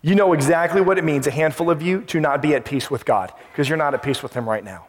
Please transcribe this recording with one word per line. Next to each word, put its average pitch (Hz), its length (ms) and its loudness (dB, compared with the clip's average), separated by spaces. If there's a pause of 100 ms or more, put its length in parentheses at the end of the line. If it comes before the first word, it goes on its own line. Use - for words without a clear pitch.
you 180 140 2
know 190 160 6
exactly 165 480 2
what 185 180 4
it 170 60 -2
means, 143 240 0
a - 20 2
handful 156 400 0
of 151 100 0
you, 185 220 0
to - 160 -4
not 143 240 0
be 151 140 0
at - 80 -2
peace 135 260 -6
with 123 140 -4
God, 98 280 0 (220)
'cause 143 140 -2
you're 160 100 -2
not 143 160 0
at - 80 -4
peace 131 180 -4
with - 140 -12
him 120 140 -6
right 107 160 -4
now. 92 240 -16